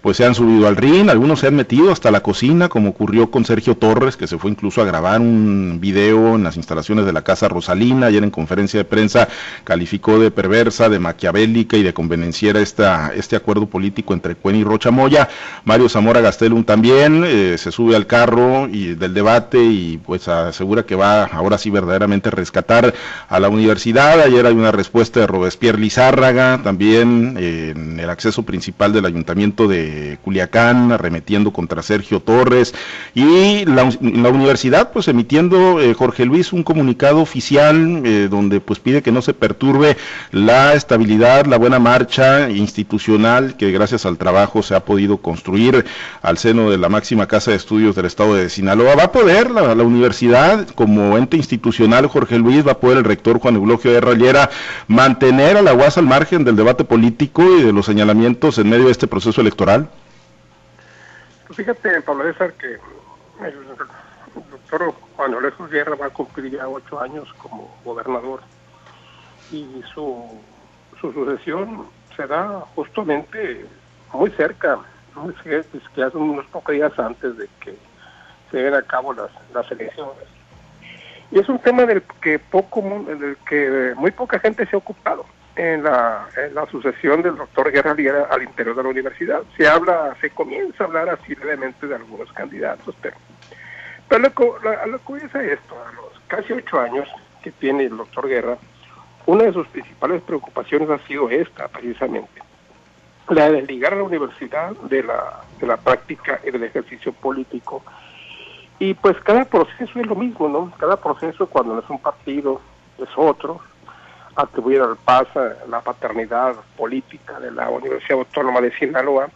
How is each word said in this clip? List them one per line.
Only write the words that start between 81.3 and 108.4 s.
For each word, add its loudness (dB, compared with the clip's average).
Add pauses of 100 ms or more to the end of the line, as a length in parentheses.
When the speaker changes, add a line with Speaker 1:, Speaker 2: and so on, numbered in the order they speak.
Speaker 2:
Y 0
es -2
un -4
tema 2
del -2 (200)
que -2
poco -4
mu-, -10
del -12 (120)
que -4
muy -2
poca -8
gente -4
se -8
ha -2
ocupado -10 (300)
en -6
la, -2
en -10
la -8
sucesión -4
del -4
doctor -6
Guerra -2
Liera -4
al -4
interior -10
de -8
la -6
universidad. -8 (160)
Se 0
habla, 0
se -8
comienza -10
a -8
hablar -6
así -12
levemente -12
de -12
algunos -20
candidatos, -14
pero, -14 (920)
pero 2
lo 2
que, 0 (180)
lo, -4
a -8
lo -12
que -20
voy -16
es -20
a -8
esto, -10
a -20
los -20 (160)
casi -10
ocho -6
años -6 (340)
que -16
tiene -4
el -8
doctor -12
Guerra, -6 (720)
una 2
de 0
sus -6
principales -10
preocupaciones -6
ha -6
sido -6
esta, -6
precisamente, -12 (880)
la 2
de 2
desligar -6
a -6
la -6
universidad -8 (180)
de -2
la, -10 (200)
de -8
la -4
práctica -6
y -8
del -8
ejercicio -12
político. -12 (960)